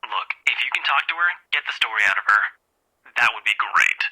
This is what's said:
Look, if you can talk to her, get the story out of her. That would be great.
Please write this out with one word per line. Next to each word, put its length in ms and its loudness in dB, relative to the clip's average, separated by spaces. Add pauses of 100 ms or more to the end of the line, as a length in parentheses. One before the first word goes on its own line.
Look, 240 -6 (160)
if 160 -2
you 140 -4
can 100 -4
talk 240 0
to 80 -6
her, 140 0 (220)
get 120 -2
the 80 -8
story 320 0
out 140 2
of 100 -4
her. 140 6 (760)
That 160 4
would 120 -12
be 120 0
great. 440 2 (120)